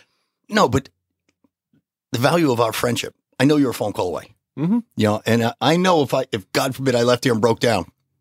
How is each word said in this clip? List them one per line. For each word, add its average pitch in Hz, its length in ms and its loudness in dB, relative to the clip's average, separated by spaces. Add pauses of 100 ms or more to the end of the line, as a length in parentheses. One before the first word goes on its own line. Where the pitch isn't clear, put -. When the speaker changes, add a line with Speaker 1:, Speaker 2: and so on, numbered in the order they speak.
(500)
Speaker 1:
No, 202 200 2
but 135 200 -2 (1200)
the 120 80 -6
value 143 320 2
of 113 80 0
our 113 140 2
friendship. - 420 -4 (240)
I 127 60 4
know 151 120 4
you're 131 140 2
a - 40 -8
phone 104 180 -6
call 92 140 -4
away. - 280 -10 (220)
Speaker 2:
Mm-hmm. 185 220 0 (160)
Speaker 1:
You 107 120 0
know, 104 180 0
and 117 180 2
I, 117 180 -2
I 151 160 2
know 180 240 2
if 127 120 -2
I, 131 180 -2
if 107 200 -8
God 135 240 -2
forbid 135 200 -2
I 120 80 2
left 123 200 2
here 127 100 2
and 107 80 0
broke 113 180 2
down, 107 320 0 (300)